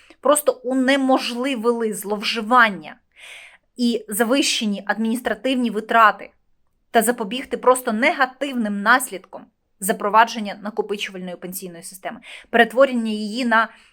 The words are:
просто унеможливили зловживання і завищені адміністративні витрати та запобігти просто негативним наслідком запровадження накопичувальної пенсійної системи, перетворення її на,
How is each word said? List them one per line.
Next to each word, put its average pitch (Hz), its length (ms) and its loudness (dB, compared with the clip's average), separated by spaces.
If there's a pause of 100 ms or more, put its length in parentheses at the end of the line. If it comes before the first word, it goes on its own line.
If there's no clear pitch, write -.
(200)
просто 285 440 2
унеможливили 254 1300 0
зловживання 208 1040 0 (800)
і 240 320 -2
завищені 220 800 -2
адміністративні 226 840 -2
витрати 220 600 2 (600)
та 233 120 4
запобігти 240 540 -4
просто 254 360 2
негативним 254 880 -2
наслідком 226 640 0 (340)
запровадження 208 840 0
накопичувальної 196 760 -8
пенсійної 175 460 -12
системи, - 380 -14 (300)
перетворення 233 600 4
її 214 340 -4
на, 226 240 2 (240)